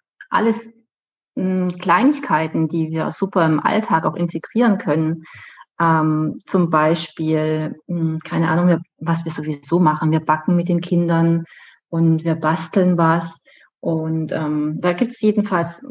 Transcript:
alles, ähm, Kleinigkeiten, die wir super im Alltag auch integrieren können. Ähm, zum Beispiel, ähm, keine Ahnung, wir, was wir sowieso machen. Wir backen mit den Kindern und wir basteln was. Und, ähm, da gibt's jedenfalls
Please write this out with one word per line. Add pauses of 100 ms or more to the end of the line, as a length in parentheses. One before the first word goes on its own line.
(300)
alles, (680)
ähm,
Kleinigkeiten,
die
wir
super
im
Alltag
auch
integrieren
können. (560)
Ähm,
zum
Beispiel, (120)
ähm,
keine
Ahnung,
wir, (180)
was
wir
sowieso
machen.
Wir
backen
mit
den
Kindern (440)
und
wir
basteln
was. (400)
Und,
ähm,
da
gibt's
jedenfalls